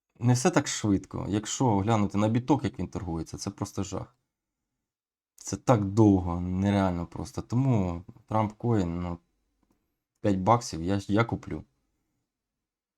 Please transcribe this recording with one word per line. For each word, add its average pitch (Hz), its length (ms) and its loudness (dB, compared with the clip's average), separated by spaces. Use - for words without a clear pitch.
не 123 140 4
все 127 180 4
так 143 160 2
швидко. 95 600 -2
Якщо 107 480 0
глянути 101 400 0
на 104 100 2
біток, 123 360 0
як 95 160 -6
він 90 80 -4
торгується, 85 500 -8
це - 120 -8
просто - 340 -8
жах. 92 320 -10
Це - 220 -10
так 107 280 2
довго, 95 560 4
нереально 92 640 0
просто. - 340 -10
Тому 104 600 0
Трамп 107 280 -2
Коін, 90 480 -2
ну, 87 160 -6
п'ять 98 180 0
баксів 95 440 2
я, 98 240 -2
я 101 160 2
куплю. 82 400 -6